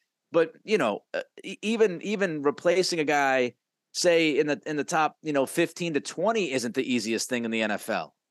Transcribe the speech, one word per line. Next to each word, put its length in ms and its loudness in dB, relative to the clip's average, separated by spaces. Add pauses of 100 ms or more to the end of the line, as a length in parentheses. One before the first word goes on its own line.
(320)
But, 200 2 (120)
you 140 0
know, 220 0 (120)
uh, 80 -2 (240)
e-, 160 -10
even, 400 2
even 420 -2
replacing 580 2
a 40 2
guy, 480 2 (400)
say, 460 2
in 80 4
the, 180 -2
in 120 -6
the 80 -2
top, 360 0
you 140 -4
know, 100 2
fifteen 480 -2
to 80 2
twenty 520 -2
isn't 220 -2
the 160 -2
easiest 380 -2
thing 160 -4
in 60 -4
the 100 -2
N 100 0
F 200 -6
L, 240 -4 (160)